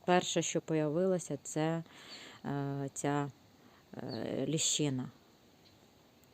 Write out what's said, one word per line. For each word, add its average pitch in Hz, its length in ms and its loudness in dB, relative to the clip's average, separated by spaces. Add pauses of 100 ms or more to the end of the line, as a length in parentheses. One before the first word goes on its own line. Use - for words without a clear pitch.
Перше, 180 360 4
що 160 200 0
появилося, 160 840 2
це, 160 400 0 (640)
е, 139 480 -2
ця, 143 380 0 (680)
е, - 500 -4
ліщина. 139 640 2 (1200)